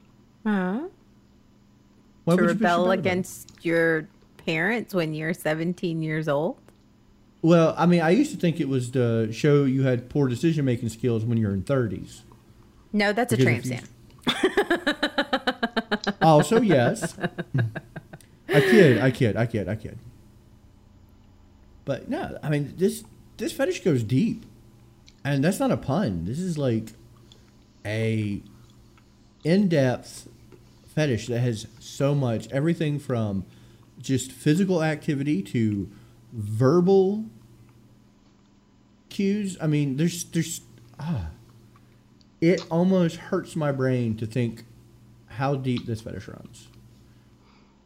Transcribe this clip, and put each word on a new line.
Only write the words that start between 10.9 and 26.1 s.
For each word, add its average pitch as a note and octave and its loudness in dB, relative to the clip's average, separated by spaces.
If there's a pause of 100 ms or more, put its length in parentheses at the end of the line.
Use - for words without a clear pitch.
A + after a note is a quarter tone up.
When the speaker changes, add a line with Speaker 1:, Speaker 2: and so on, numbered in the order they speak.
Speaker 2:
skills A2+ -2
when A#2 0
you're G#2 0
in F#2+ -2
thirties. G#2+ -4 (720)
Speaker 1:
No, G#3 2
that's A#3 0
a G#3+ 0
Speaker 2:
Because B2+ 2
Speaker 1:
tramp - -
Speaker 2:
if B2+ -6
you B2 -6
Speaker 1:
stamp. - -4 (1160)
<laughs> - -20
Speaker 2:
Also, D#3+ 6
yes. D#3 2 (1300)
I G#4 4
kid, G3 8
I C3 2
kid, A2+ 0
I A#2 0
kid, G2 -4
I G2+ -2
kid. - -14 (1900)
But - -6
no, D4 -8
I C#3+ -8
mean, D3 -2
this, G#3+ -2 (340)
this B3 -6
fetish F4 -4
goes C3+ 2
deep. C3 0 (800)
And C#3 0
that's G#3+ 0
not C4+ 0
a D3 0
pun. A2+ -2